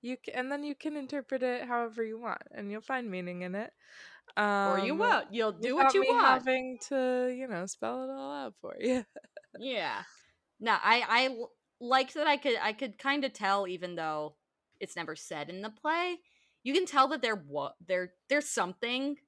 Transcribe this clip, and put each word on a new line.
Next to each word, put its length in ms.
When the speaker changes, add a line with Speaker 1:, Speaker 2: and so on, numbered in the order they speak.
Speaker 1:
You 240
c-, 80
and 180
then 120
you 120
can 220
interpret 460
it 240
however 360
you 160
want, 320
and 200
you'll 100
find 300
meaning 320
in 120
it. 180
Speaker 2:
Or 140
you 160
Speaker 1:
Um, 0
Speaker 2:
won't. 380
You'll 180
do 240
what 180
Speaker 1:
without 0
Speaker 2:
you 100
Speaker 1:
me 40
Speaker 2:
want. 360
Speaker 1:
having 360
to, 460
you 120
know, 200
spell 380
it 60
all 220
out 280
for 160
<laughs> 40
you. 240
Speaker 2:
Yeah. 480
No, 220
I, 260
I 200
l-, 260
liked 360
that 120
I 100
could, 240
I 120
could 260
kinda 300
tell, 380
even 280
though 420
it's 160
never 200
said 340
in 120
the 100
play, 480
you 100
can 120
tell 240
that 120
there 140
wa-, 380
there, 300
there's 200
something 680